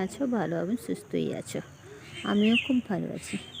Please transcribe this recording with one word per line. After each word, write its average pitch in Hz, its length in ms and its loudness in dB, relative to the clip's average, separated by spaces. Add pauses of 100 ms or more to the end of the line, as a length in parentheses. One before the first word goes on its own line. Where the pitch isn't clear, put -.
আছো 190 160 -4 (160)
ভালো 165 260 2
এবং 202 120 0 (100)
সুস্থই - 440 0 (100)
আছো। - 200 -6 (720)
আমিও 214 320 6
খুব 254 140 2 (120)
ভালো 165 180 0 (100)
আছি। - 180 -8 (240)